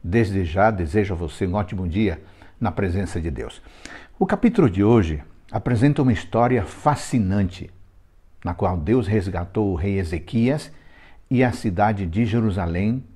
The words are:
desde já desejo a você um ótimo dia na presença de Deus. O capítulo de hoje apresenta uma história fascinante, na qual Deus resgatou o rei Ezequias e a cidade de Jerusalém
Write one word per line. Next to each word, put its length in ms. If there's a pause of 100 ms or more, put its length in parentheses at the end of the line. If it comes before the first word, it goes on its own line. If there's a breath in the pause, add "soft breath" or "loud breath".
desde 420
já 240
desejo 460
a 20
você 300
um 80
ótimo 320
dia 340 (400 loud breath)
na 100
presença 480
de 120
Deus. 280 (600 loud breath)
O 80
capítulo 420
de 140
hoje 400 (280)
apresenta 520
uma 100
história 500
fascinante, 1080 (720)
na 100
qual 240
Deus 300
resgatou 640
o 40
rei 220
Ezequias 760 (560 soft breath)
e 160
a 80
cidade 540
de 180
Jerusalém 800 (120)